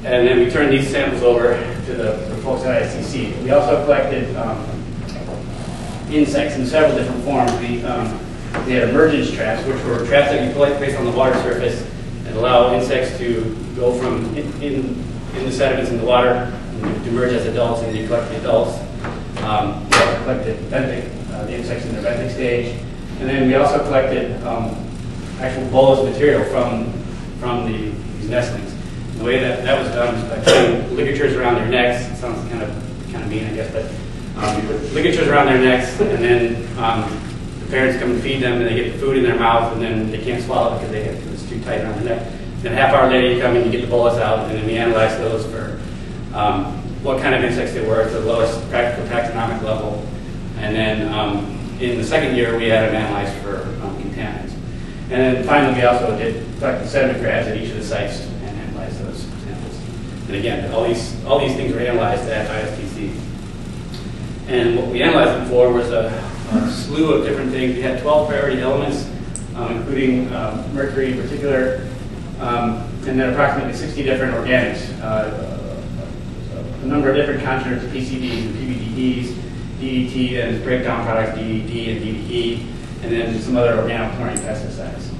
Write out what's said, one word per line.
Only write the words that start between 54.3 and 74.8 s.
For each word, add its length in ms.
And 20
then 340
finally, 300
we 120
also 320
did 260
collect 240
the 60
sediment 320
grabs 280
at 80
each 140
of 60
the 80
sites 360
and 380
analyze 440
those 200
samples. 360
And 100
again, 360
all 120
these, 400
all 140
these 160
things 180
were 80
analyzed 480
at 220
I 120
S 160
T 80
C. 260
And 280
what 100
we 160
analyzed 300
them 160
for 240
was 180
a, 160
a 180
slew 420
of 140
different 240
things. 260
We 60
had 180
twelve 280
priority 340
elements, 440
um, 220
including, 560
um, 420
mercury 380
in 80
particular, 680
um, 480
and 140
then 120
approximately 420
sixty 280
different 320
organics, 680